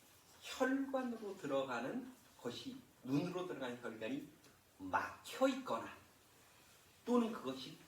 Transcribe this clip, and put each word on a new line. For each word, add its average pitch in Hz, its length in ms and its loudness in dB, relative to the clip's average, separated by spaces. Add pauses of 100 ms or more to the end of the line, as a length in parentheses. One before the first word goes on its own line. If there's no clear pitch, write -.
(400)
혈관으로 254 1000 0
들어가는 135 720 0 (280)
것이, - 400 -6 (220)
눈으로 160 460 2
들어가는 127 340 -4
혈관이 113 460 -4 (500)
막혀 95 720 2
있거나 - 400 0 (1160)
또는 233 280 6
그것이 - 560 -6